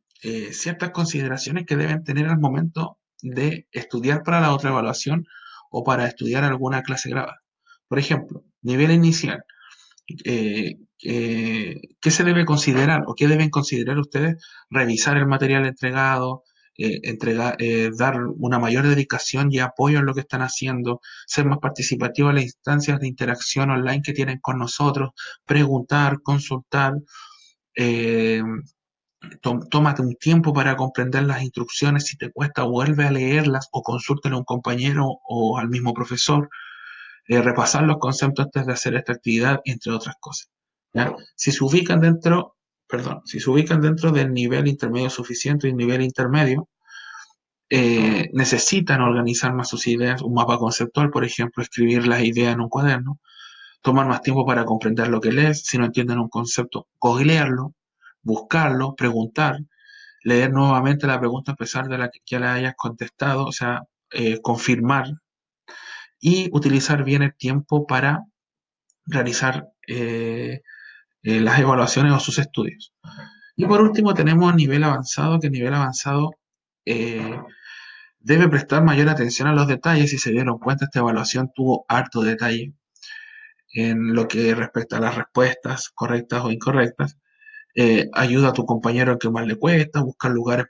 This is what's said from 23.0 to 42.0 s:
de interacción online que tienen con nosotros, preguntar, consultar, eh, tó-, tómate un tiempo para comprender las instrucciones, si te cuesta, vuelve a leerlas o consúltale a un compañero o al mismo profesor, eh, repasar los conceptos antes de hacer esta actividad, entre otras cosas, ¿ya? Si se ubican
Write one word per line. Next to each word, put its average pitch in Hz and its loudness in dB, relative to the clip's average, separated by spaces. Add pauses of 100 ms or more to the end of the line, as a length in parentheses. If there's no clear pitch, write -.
de 135 -4
interacción 127 -2
online 131 0
que 147 -6
tienen 135 -4
con 131 -4
nosotros, 139 -2 (340)
preguntar, 143 2
consultar, 139 -2 (840)
eh, 113 0 (1000)
tó-, 120 -2 (100)
tómate 147 2
un 120 -2
tiempo 160 4
para 135 2
comprender 131 -2
las 135 0
instrucciones, 143 -2
si - -10
te 120 -12
cuesta, 143 -4
vuelve 139 0
a 139 2
leerlas 135 0
o - -6
consúltale 135 -4
a 123 -2
un 131 -6
compañero 127 -2 (180)
o 117 -2
al 117 -4
mismo 123 -2
profesor, 143 0 (800)
eh, 120 4
repasar 123 2
los 151 2
conceptos 135 0
antes 135 -4
de 127 -4
hacer 123 -4
esta 127 -4
actividad, 120 0
entre 117 -6
otras - -8
cosas, - -16 (420)
¿ya? 120 -2 (220)
Si - 0
se 139 0
ubican 170 2